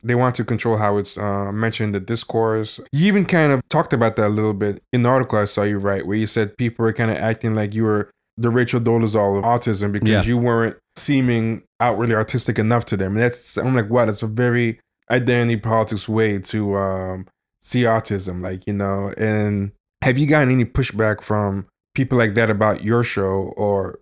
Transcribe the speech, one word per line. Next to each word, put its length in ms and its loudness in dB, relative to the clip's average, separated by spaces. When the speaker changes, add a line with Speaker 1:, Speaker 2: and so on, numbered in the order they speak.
Speaker 1:
They 100 0
want 200 2
to 100 -2
control 320 0
how 220 2
it's, 180 -6
uh, 360 -4
mentioned 340 -2
in 60 -2
the 80 -2
discourse. 800 -2
You 140 2
even 180 4
kind 260 2
of 200 0
talked 240 0
about 220 2
that 100 2
a 20 2
little 240 0
bit 300 -4
in 100 2
the 60 4
article 300 2
I 80 2
saw 160 -2
you 160 0
write, 280 -2
where 120 -2
you 80 0
said 320 -2
people 260 -2
are 80 2
kinda 260 0
acting 360 -2
like 180 -2
you 120 0
were 260 0
the 140 0
Rachel 300 2
Dolezal 580 2
of 60 -2
autism 460 0
because 180 0
Speaker 2:
Yeah. 140 4
Speaker 1:
you 140 2
weren't 400 0
seeming 640 0
outwardly 340 2
artistic 440 -2
enough 280 2
to 100 -4
them. 160 -2
And 100 0
that's, 340 -4
I'm 180 0
like, 140 0
wow, 160 4
that's 180 -2
a 40 -4
very 540 0
identity 460 2
politics 520 -2
way 320 2
to, 360 -2
um, 500 -4
see 200 -2
autism, 600 0
like, 240 -8
you 80 -4
know. 420 -4
And 560 -2
have 160 2
you 80 2
gotten 240 4
any 140 2
pushback 580 -2
from 440 -2
people 240 0
like 160 2
that 160 2
about 340 0
your 180 2
show, 540 -2
or 460 -2